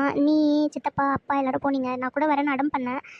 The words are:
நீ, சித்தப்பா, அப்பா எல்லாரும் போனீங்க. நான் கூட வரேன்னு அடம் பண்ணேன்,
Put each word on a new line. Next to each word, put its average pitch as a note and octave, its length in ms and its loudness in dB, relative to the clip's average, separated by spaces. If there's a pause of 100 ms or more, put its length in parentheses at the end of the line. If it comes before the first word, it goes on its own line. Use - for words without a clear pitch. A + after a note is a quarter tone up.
(260)
நீ, D4+ 100 4 (360)
சித்தப்பா, C#4 400 -2
அப்பா C#4 260 -2
எல்லாரும் C4+ 260 -2
போனீங்க. C4+ 320 -2
நான் B3+ 180 -6
கூட C#4+ 120 0
வரேன்னு C#4+ 300 2
அடம் C#4 200 0
பண்ணேன், B3+ 260 -4 (180)